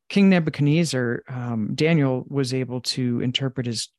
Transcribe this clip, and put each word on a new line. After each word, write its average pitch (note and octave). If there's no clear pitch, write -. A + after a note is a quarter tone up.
King G3
Nebuchadnezzar, D3
um, A#2+
Daniel C#3+
was C3+
able B2+
to B2
interpret C3
his, A2+